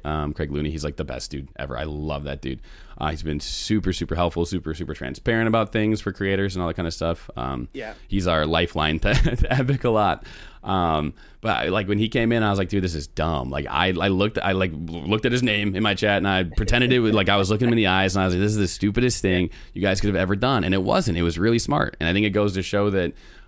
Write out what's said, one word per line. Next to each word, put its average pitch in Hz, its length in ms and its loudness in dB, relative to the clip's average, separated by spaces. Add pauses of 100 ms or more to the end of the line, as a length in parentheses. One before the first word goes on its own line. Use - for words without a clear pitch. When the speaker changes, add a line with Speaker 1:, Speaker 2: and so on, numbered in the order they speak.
Speaker 1:
um, 76 280 -2
Craig 73 180 -6
Looney. 73 180 -2
He's, 76 140 -6
like, 73 140 -6
the 78 80 -4
best 65 260 -8
dude 69 160 -8 (100)
ever. 67 180 -8
I 69 100 -6
love 73 400 -6
that 69 160 -8
dude. 65 200 -6 (380)
Uh, 76 100 -2
he's 76 140 -6
been 76 160 -4
super, 98 540 -2
super 82 200 -4
helpful, 85 320 0
super, 80 300 -4
super 78 180 -8
transparent 113 540 -2
about 110 240 2
things 107 300 2
for 101 100 -4
creators 98 440 0
and 92 60 -4
all 85 60 0
that 82 80 -2
kind 85 120 -2
of 82 60 -4
stuff. - 440 -4
Um, 64 360 -6
Speaker 2:
Yeah. 110 200 -12 (160)
Speaker 1:
he's 95 180 2
our 80 180 2
lifeline 80 540 0
<laughs> - 20 -8
to, 104 120 2
to - 400 4
Epic 131 320 0
a 123 40 2
lot. 104 360 2 (360)
Um, 80 520 0 (260)
but 110 160 -2
I, 62 140 -2
like, 92 180 0
when 104 120 0
he 110 100 0
came 117 240 2
in, 117 100 2
I 104 60 2
was 98 100 2
like, 92 80 -2
"Dude, 98 160 0
this 90 120 -2
is 73 120 -6
dumb." 76 420 -2
Like, 67 200 -4
I, 82 220 2
I 90 180 0
looked, 98 280 0
I, - 140 0
like, 95 220 0
l-, 80 340 -8
looked 110 180 2
at 120 60 2
his 123 100 0
name 104 320 0
in 95 80 -2
my 104 140 2
chat 101 220 2
and 92 100 0
I 95 160 2
pretended 117 480 2
it 127 80 4
was, 110 140 2
like, 98 160 4
I 101 80 4
was 95 120 2
looking 110 180 2
him 117 60 4
in 117 40 4
the 107 100 4
eyes 95 300 4
and 95 60 4
I - 20 4
was 92 100 4
like, 90 60 2
"This 104 100 2
is 107 60 0
the 101 100 2
stupidest 120 540 0
thing 90 280 2 (240)
you - 80 -6
guys 95 200 2
could 104 80 2
have 95 80 2
ever 92 180 2
done." 120 300 0
And 90 80 0
it 95 100 2
wasn't. 104 340 2
It 87 40 2
was 85 180 0
really 117 200 4
smart. - 420 -2
And 82 80 0
I 87 40 2
think 104 120 4
it 104 60 0
goes 101 240 0
to 95 60 -2
show 101 280 0
that, 95 240 0 (340)